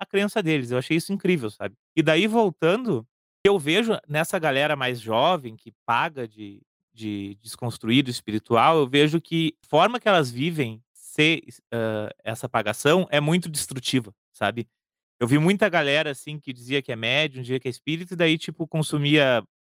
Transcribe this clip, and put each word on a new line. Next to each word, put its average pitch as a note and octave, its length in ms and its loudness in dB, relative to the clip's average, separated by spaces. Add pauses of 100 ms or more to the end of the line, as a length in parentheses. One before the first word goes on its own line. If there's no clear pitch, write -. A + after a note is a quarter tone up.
a G3 60 -12
crença G3+ 360 0
deles, D3 280 0
eu B2 80 0
achei D#3 180 -2
isso E3 160 -2
incrível, F3 380 0
sabe. G2+ 240 -10 (220)
E D#3 60 2
daí D#3+ 240 4
voltando, G3 800 0 (380)
eu G3 140 6
vejo F#3 340 0 (160)
nessa D#3 300 0
galera D3+ 380 2
mais B2+ 240 -4
jovem A#2+ 560 0
que - 160 -20 (140)
paga C3+ 420 0
de, G#2 320 -16 (320)
de G2+ 500 -8
desconstruído A#2+ 680 0
espiritual, A#2+ 680 0
eu C#3+ 100 2
vejo D3 320 2
que E3 340 -2 (100)
a - 40 -20
forma G3+ 320 2
que - 80 -2
elas D#3+ 220 2
vivem, B2+ 520 -4 (100)
ser - 540 0
es-, - 140 -20 (120)
hã, A2 360 -4 (140)
essa A#2 260 -8
pagação C#3+ 640 2
é D3 100 2
muito E3+ 280 0
destrutiva, C3 640 -4 (180)
sabe. A2 360 -4 (520)
Eu A#2+ 60 -2
vi C#3 120 4
muita G3 300 2
galera, D3+ 420 0
assim, D3+ 280 -12
que C#3 140 -12
dizia B2 300 -4
que C3+ 100 -8
é A#2 40 -6
médium, C3 460 -2
dizia B2+ 180 -4
que - 80 -8
é - 20 -6
espírita E3 440 -8
e - 20 -10
daí, E3 220 2
tipo, D#3+ 300 -8
consumia C#3+ 720 2 (180)